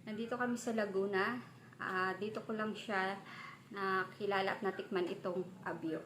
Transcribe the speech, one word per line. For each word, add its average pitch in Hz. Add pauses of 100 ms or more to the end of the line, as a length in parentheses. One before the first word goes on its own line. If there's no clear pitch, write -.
nandito 226
kami 247
sa 233
Laguna, 202 (400)
ah, 185
dito 214
ko -
lang 214
siya 196 (560)
nakilala 190
at -
natikman 185
itong 185 (220)
abyo. 160